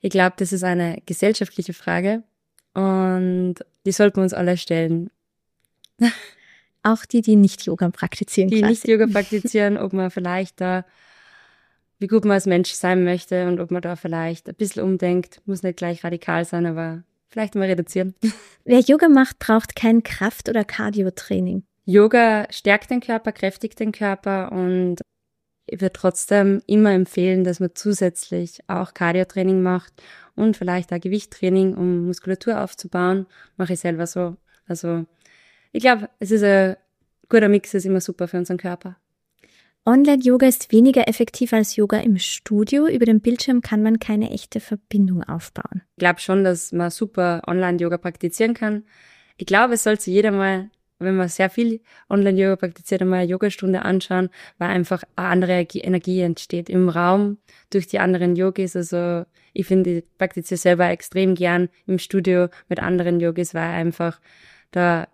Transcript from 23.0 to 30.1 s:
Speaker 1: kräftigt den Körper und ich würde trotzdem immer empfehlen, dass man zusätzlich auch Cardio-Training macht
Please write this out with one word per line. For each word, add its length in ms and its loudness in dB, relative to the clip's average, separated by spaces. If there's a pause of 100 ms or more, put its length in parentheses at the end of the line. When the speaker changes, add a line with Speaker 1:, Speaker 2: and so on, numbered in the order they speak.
Speaker 1:
kräftigt 480 -6
den 120 -4
Körper 600 -4
und 500 -2 (680)
ich 140 -10
würde 120 -2
trotzdem 720 0
immer 260 4
empfehlen, 520 2
dass 160 -2
man 160 -2
zusätzlich 920 -4
auch 280 -6
Cardio-Training 680 0
macht 320 -2 (420)